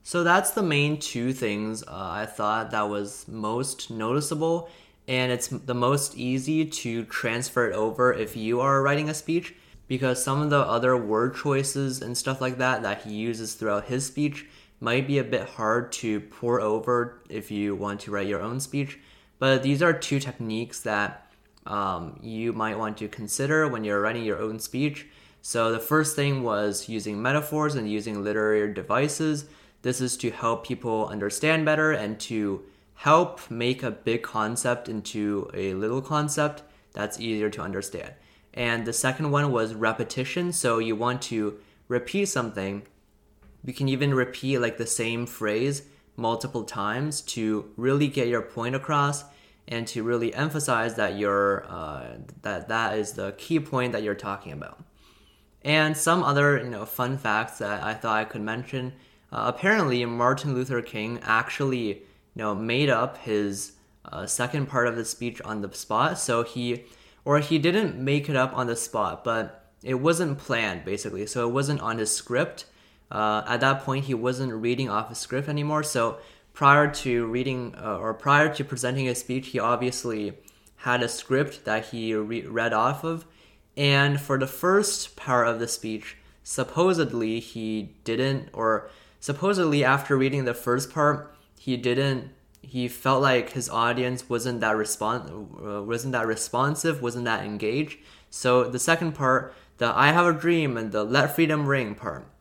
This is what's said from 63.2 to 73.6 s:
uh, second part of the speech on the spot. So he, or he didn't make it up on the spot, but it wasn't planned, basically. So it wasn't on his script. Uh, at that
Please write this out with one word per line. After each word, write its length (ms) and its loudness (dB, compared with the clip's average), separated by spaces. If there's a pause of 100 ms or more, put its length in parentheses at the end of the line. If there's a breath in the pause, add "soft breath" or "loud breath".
uh, 200 -10
second 420 -2
part 200 2
of 80 0
the 80 -4
speech 380 -6
on 180 -6
the 140 -8
spot. 440 0
So 260 0
he, 420 -4 (400 loud breath)
or 140 4
he 200 2
didn't 380 2
make 320 0
it 80 2
up 180 0
on 120 0
the 100 -2
spot, 480 -2
but 440 -2 (140)
it 120 -2
wasn't 420 2
planned, 480 -2
basically. 400 -4
So 200 -2
it 60 0
wasn't 300 0
on 160 -2
his 180 0
script. 520 -2 (440 soft breath)
Uh, 340 2
at 140 0
that 240 4